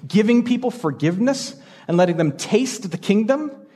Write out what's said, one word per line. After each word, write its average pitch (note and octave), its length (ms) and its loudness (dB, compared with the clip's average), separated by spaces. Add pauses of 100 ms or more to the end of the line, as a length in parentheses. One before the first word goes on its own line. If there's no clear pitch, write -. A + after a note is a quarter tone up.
giving A3 380 4
people B3 260 -2
forgiveness F3+ 880 -2 (320)
and E3 80 0
letting F3 220 4
them D#3 160 2
taste G#3 580 -2
the E3 60 -6
kingdom. C4 560 0 (220)